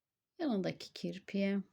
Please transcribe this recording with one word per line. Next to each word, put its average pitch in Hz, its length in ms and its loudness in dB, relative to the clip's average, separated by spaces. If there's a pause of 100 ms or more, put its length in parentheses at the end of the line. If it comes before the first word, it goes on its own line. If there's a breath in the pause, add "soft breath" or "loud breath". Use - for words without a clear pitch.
(380)
yanındaki 196 540 0
kirpiğe 196 680 0 (100)